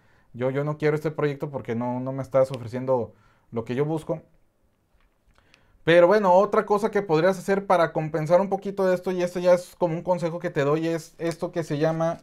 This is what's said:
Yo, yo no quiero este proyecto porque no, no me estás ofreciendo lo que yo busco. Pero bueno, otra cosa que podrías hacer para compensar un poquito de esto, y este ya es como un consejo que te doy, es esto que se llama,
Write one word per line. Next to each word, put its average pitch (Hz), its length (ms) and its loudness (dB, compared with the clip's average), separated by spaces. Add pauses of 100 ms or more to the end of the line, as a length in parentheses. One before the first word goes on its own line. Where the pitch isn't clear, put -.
(340)
Yo, 123 160 -2
yo 143 140 -4
no 151 140 -6
quiero 151 180 0
este 151 140 -4
proyecto 147 400 -4
porque 135 240 -8
no, 123 260 -4
no 131 120 -6
me 135 100 -6
estás 131 300 2
ofreciendo 123 640 -4 (360)
lo 113 140 -6
que 123 100 -6
yo 135 100 0
busco. 160 380 -6 (1600)
Pero 170 220 8
bueno, 196 280 4
otra 202 300 4
cosa 208 260 0
que 208 120 0
podrías 180 360 2
hacer 196 280 -2
para 170 260 2
compensar 156 480 0
un 196 80 -2
poquito 196 380 -4
de 185 80 2
esto, 185 160 -4
y 185 120 -2
este 180 200 -4
ya 180 120 6
es 175 220 0
como 165 180 -2
un 170 80 -6
consejo 170 360 -2
que 175 120 -8
te 160 140 -2
doy, 156 220 0
es 165 320 -6
esto 165 320 -6
que 170 140 -6
se 151 140 -4
llama, 165 440 -2